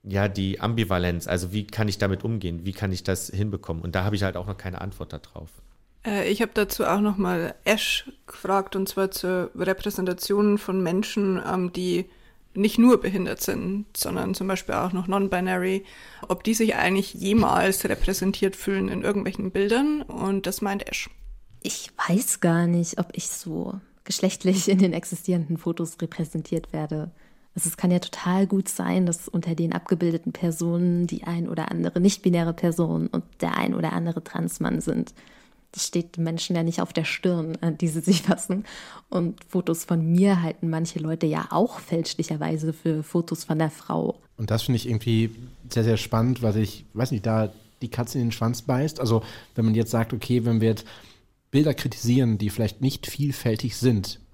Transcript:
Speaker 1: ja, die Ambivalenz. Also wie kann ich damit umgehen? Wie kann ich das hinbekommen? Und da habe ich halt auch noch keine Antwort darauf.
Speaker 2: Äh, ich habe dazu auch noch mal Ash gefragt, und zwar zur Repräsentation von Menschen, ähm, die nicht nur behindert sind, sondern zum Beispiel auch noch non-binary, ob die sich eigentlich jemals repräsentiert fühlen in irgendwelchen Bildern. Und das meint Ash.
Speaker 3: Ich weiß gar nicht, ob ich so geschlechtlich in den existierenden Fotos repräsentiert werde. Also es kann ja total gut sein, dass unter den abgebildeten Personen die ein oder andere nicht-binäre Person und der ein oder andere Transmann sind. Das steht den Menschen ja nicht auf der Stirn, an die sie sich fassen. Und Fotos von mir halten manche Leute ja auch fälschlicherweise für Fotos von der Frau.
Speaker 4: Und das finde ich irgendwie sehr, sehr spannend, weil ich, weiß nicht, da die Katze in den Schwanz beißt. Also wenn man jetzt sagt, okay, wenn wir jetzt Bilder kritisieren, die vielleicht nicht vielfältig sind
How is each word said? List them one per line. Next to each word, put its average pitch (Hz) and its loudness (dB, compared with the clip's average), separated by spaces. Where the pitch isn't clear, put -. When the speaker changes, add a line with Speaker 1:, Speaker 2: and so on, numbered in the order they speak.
Speaker 1:
ja, 98 2
die 95 -2
Ambivalenz. 90 0
Also 90 -2
wie 104 -2
kann 110 -2
ich 95 -2
damit 95 0
umgehen? 92 -4
Wie 95 -4
kann 95 -4
ich 90 -6
das - -2
hinbekommen? 95 -4
Und 87 -6
da 92 2
habe 104 0
ich 95 0
halt 92 -2
auch 92 -6
noch 101 -6
keine 90 -10
Antwort 90 -10
darauf. 80 -16
Speaker 2:
Äh, 208 0
ich 208 2
habe 220 0
dazu - 0
auch 185 2
noch 208 2
mal 180 -2
Ash - 0
gefragt, 190 -2
und 190 -2
zwar 190 0
zur 180 -2
Repräsentation 196 0
von 190 -2
Menschen, 190 0
ähm, 180 0
die 180 0
nicht 208 4
nur 240 10
behindert 185 -2
sind, 196 -4
sondern 185 -2
zum 190 -4
Beispiel - -2
auch 175 0
noch 185 -2
non-binary, 190 0
ob 175 -4
die 220 2
sich 220 2
eigentlich 190 2
jemals 196 4
repräsentiert 190 0
fühlen 196 -2
in 202 -4
irgendwelchen 202 -2
Bildern. 254 2
Und 196 -2
das - -4
meint 202 -4
Ash. - -8
Speaker 3:
Ich - -8
weiß 196 0
gar 170 4
nicht, 170 0
ob 175 -2
ich - -8
so 175 -8
geschlechtlich 190 0
in 190 6
den 180 6
existierenden 170 -2
Fotos 170 -4
repräsentiert 160 -4
werde. 156 -4
Also 170 -2
es - -8
kann 180 2
ja 175 4
total 185 0
gut 196 0
sein, 180 0
dass 170 -2
unter 170 -2
den 165 0
abgebildeten 165 0
Personen 175 2
die - -6
ein 170 -4
oder 165 -4
andere 175 0
nicht-binäre 175 4
Person 165 2
und - -2
der - 0
ein - 0
oder 165 -2
andere 170 -2
Transmann - -2
sind. - -2
Das - -6
steht 170 -4
den 170 0
Menschen 165 -2
ja 165 2
nicht 165 0
auf - -4
der 165 0
Stirn, 160 -2
an 165 0
die 175 0
sie 156 -2
sich 180 2
fassen. 190 0
Und 175 -2
Fotos 165 -2
von 165 2
mir 180 6
halten 165 -2
manche 160 -2
Leute 160 -2
ja 156 0
auch 208 2
fälschlicherweise 160 -2
für 156 -2
Fotos 170 -2
von 156 0
der 160 2
Frau. - -4
Speaker 4:
Und 107 -2
das 117 2
finde 123 2
ich - -2
irgendwie 113 2
sehr, 117 2
sehr 110 4
spannend, 120 2
weil 107 2
ich, - -2
weiß 123 -2
nicht, 110 -2
da 110 2
die 120 -8
Katze 120 -4
in 120 2
den 117 0
Schwanz 117 -2
beißt. 139 0
Also 113 2
wenn 113 0
man 110 4
jetzt 113 2
sagt, 117 0
okay, 120 0
wenn 113 4
wir 113 4
jetzt 110 -2
Bilder 147 4
kritisieren, 120 2
die 104 0
vielleicht 110 -2
nicht - -2
vielfältig 131 -2
sind 113 2